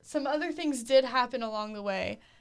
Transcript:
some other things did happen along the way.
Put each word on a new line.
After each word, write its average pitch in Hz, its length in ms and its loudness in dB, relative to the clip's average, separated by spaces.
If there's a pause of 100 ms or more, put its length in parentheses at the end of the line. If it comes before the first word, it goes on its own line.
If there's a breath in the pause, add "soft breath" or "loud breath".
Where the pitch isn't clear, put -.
some 285 260 -4
other 302 240 0
things 302 320 -2
did 262 220 6
happen 247 360 0
along 214 320 -6
the 208 100 -10
way. 196 360 -2 (220 soft breath)